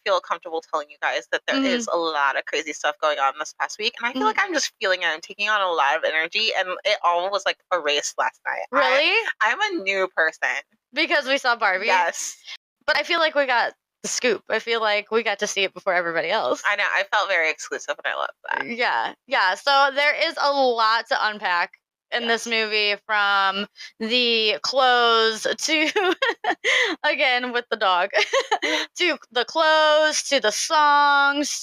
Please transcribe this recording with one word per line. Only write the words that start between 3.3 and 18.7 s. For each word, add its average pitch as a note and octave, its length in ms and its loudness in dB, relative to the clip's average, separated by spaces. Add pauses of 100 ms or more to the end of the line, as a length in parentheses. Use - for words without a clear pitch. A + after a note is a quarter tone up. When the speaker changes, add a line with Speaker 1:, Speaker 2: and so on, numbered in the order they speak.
Speaker 1:
this D3+ 220 -8
past C#3+ 180 -6
week, G#3+ 220 -4
and A#3+ 80 -4
I C4 60 -4
feel C4 80 -4
Speaker 2:
Mm-hmm. G#4+ 80 0
Speaker 1:
like G#4+ 120 -2
I'm G4 140 -2
just - 260 -2
feeling F#3 220 0
it. - 20 -2
I'm D#3+ 160 -2
taking G#3 280 -6
on G#3+ 120 2
a F#3 100 0
lot D3+ 240 4
of D#3+ 80 -2
energy, E3 540 0
and F#3 120 -2 (160)
it G3+ 180 2
all F3 260 2
was, G3+ 160 -2
like, F3 140 -2 (120)
erased D3 460 -2
last - 300 -2
night. - 160 -6 (100)
I, C#4 60 2
Speaker 2:
Really? C#4+ 360 2 (260)
Speaker 1:
I'm A#3+ 200 0
a F#4+ 220 -4
new F#3+ 240 0
person. D#3+ 420 -2 (420)
Speaker 2:
Because C#4+ 360 0
we C4+ 100 2
saw B3 180 0
Barbie? G3+ 300 0
Speaker 1:
Yes. F#3 500 0 (520)
Speaker 2:
But D4+ 100 2
I D4 60 0
feel E4+ 160 0
like D#4 160 0
we C#4+ 100 4
got A#3 280 0 (280)
the - 80 -8
scoop. - 400 0
I G#3+ 100 0
feel A#3 220 -2
like G#3 300 0
we A3 120 2
got G3+ 160 0
to G#3 80 -2
see G3 160 -2
it F#3 100 -2
before F3+ 200 -2
everybody E3 360 0
else. G#3 400 0
Speaker 1:
I G3+ 60 2
know. G3+ 80 -2 (100)
I F#3 160 0
felt G3 200 0
very E3 200 2
exclusive, D3 540 -6
and A#2+ 100 -4
I C#2 40 -4
love C#2 120 -2 (220)
that. - 160 -2
Speaker 2:
Yeah. G#3 460 -2 (140)